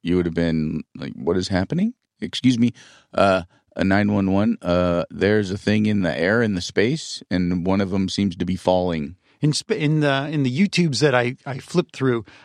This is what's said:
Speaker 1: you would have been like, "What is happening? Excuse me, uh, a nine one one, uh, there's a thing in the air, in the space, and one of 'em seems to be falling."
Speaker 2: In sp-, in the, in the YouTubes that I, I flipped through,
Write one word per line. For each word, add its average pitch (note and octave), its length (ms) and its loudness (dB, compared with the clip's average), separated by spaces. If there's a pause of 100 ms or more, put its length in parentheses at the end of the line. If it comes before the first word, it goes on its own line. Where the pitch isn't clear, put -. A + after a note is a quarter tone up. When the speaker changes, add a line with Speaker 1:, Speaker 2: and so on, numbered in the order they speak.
Speaker 1:
you E2+ 140 0
would F2 100 2
have E2 80 -4
been D#2+ 480 -2 (140)
like, C#2+ 180 -10
"What E2+ 220 -2
is F#2 100 -2
happening? D3 480 -2 (260)
Excuse A#2+ 380 0
me, A#2+ 140 2 (420)
uh, F#2 280 2 (340)
a F2 80 0
nine G2+ 280 2
one G2 200 0
one, G#2 300 0
uh, F2 480 0
there's G2+ 420 0
a G2+ 60 -4
thing G#2+ 280 2
in G#2 160 0
the D2 160 -2
air, G2+ 240 2
in G#2+ 140 0
the F2 40 -4
space, - 720 -2
and F2+ 340 0
one F#2+ 160 2
of F#2+ 140 -2
'em G2 140 0
seems G2 260 0
to F#2 100 -6
be F#2 120 -2
falling." F2+ 580 0 (260)
Speaker 2:
In D3+ 180 2
sp-, - 160 -6
in D#3 260 0
the, C#3 300 0
in D3 140 -2
the B2+ 120 -2
YouTubes E3+ 440 0
that C#3 160 4
I, B2 180 2 (100)
I C3+ 140 -8
flipped - 380 -4
through, B2 280 0 (200)